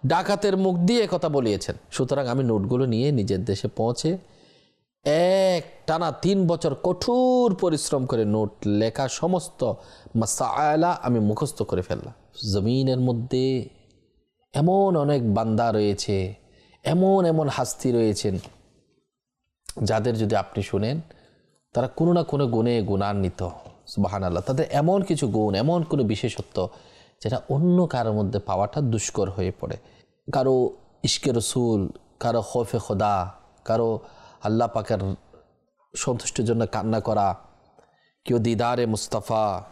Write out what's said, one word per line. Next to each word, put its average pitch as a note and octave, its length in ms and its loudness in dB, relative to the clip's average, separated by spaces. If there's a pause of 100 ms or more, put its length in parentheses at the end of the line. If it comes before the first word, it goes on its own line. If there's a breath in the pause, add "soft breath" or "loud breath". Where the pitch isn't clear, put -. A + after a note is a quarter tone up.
ডাকাতের F#3+ 500 2
মুখ F#3+ 200 2
দিয়ে G3+ 340 4
কথা E3+ 180 0
বলিয়েছেন। A2+ 480 0 (140)
সুতরাং C3+ 380 -2
আমি C3 160 0
নোটগুলো A#2+ 420 2
নিয়ে B2 260 2
নিজের G2 320 0
দেশে G#2 240 -2
পৌঁছে B2 500 -2 (880 soft breath)
এক F3+ 600 2 (220)
টানা D#3+ 260 -2
তিন F#3+ 340 2
বছর E3 360 0
কঠোর B3 720 2
পরিশ্রম D#3 520 0
করে A2+ 180 0
নোট G#2 260 0 (160)
লেখা A2 420 0
সমস্ত D#3+ 640 -2 (440 loud breath)
মাসায়লা D3+ 840 0
আমি A#2+ 180 2
মুখস্থ G#2+ 420 0
করে F#2 200 -2
ফেললাম।" - 300 -6 (400)
জমিনের B2+ 480 2
মধ্যে B2+ 680 0 (840)
এমন F#3 420 4
অনেক C#3+ 380 2
বান্দা A2+ 380 2
রয়েছে, G2+ 600 0 (500 soft breath)
এমন F#3 400 4
এমন D#3+ 240 2
হাস্তি C3 440 -2
রয়েছেন, G#2+ 460 2 (1400)
যাদের A2 340 0
যদি A2 200 0
আপনি G2 260 -4
শুনেন, A2+ 380 -2 (720 soft breath)
তারা B2+ 140 0
কোনো F3 240 2
না F3 100 4
কোনো C#3+ 240 0
গুণে A#2 360 2
গুণান্বিত। G2 680 -2 (380)
সুবহানাল্লাহ। F#2+ 560 -2
তাদের C3+ 280 -2
এমন F3+ 320 2
কিছু D3+ 260 -2
গুণ, G#2 260 0
এমন D#3 280 2
কোনো D3+ 200 -2
বিশেষত্ব, G#2 680 -4 (540 loud breath)
যেটা A#2 180 -4 (100)
অন্য F3 360 2
কারোর A#2 260 0
মধ্যে G#2 260 0
পাওয়াটা G2 420 -2
দুষ্কর A2 500 -2
হয়ে F#2+ 300 -4
পড়ে। - 160 -8 (560 soft breath)
কারো C3 380 2 (320)
ইশকে - 300 -2
রসুল, A2+ 560 0 (320)
কারো A#2 220 0
খৌফে A#2+ 360 -2
খোদা, G2+ 560 -2 (300)
কারো A2+ 340 0 (440 loud breath)
আল্লাহ A2+ 260 0
পাকের G2+ 460 -2 (840)
সন্তুষ্টির - 480 -4
জন্য A2+ 280 0
কান্না A2 280 -2
করা, G2+ 340 0 (920 soft breath)
কেউ A#2+ 140 2
দিদারে A#2+ 480 0
মুস্তাফা G#2+ 840 -2